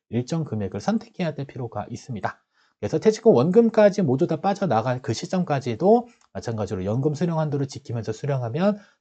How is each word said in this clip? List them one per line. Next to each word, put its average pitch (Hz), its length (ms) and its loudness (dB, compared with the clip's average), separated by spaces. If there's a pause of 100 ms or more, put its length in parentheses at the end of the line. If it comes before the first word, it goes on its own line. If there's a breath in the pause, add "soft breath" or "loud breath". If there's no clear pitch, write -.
일정 127 360 -4
금액을 101 340 -6
선택해야 185 540 -4
될 139 140 -8
필요가 - 420 -10
있습니다. 110 540 -10 (360)
그래서 107 200 -2
퇴직금 220 340 4
원금까지 202 720 4
모두 135 240 2
다 160 120 -2
빠져나갈 127 600 0
그 113 120 -2
시점까지도 175 920 0 (260 loud breath)
마찬가지로 98 520 -4
연금 135 300 0
수령 165 240 -2
한도를 143 280 -2
지키면서 117 440 -8
수령하면 143 680 -2 (240 loud breath)